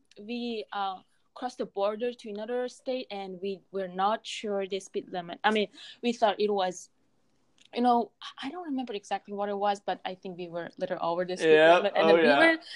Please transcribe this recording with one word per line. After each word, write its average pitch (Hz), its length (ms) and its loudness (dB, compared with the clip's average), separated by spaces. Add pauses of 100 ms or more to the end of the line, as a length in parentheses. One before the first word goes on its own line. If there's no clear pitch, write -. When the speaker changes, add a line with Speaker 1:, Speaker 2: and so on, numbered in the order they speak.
(200)
Speaker 1:
we, 233 540 -8
uh, 196 240 -6 (360)
crossed - 260 -10
the 214 60 -4
border 214 460 -4
to 240 180 -16
another 233 380 -6
state, 254 420 -8
and 190 320 -10
we 196 200 -6 (100)
were 190 160 -6
not 190 400 -2
sure 196 400 -6
the 190 140 -6
speed - 280 -8
limit. 175 340 -10
I 220 80 4
mean, 214 180 0 (340)
we 240 80 0
thought 220 280 2
it 208 140 2
was, 185 360 -4 (840)
you 240 80 -4
know, 240 300 2 (320)
I 269 60 -8
don't 349 160 -12
remember 262 280 -6
exactly 202 400 -10
what 202 140 -4
it 202 100 -4
was, 202 220 0
but 185 240 -6
I 185 120 -8
think 185 220 -12
we 175 120 -10
were 170 160 -8
a - 120 -14
little 180 240 -4
over 170 220 -2
the 185 140 -4
speed 160 160 4
Speaker 2:
Yep. 160 240 10
Speaker 1:
limit. 202 180 0
And - 80 4
Speaker 2:
Oh, - 40 4
Speaker 1:
then - 100 8
we 330 100 6
Speaker 2:
yeah. 285 120 6
Speaker 1:
were 330 180 6 (180)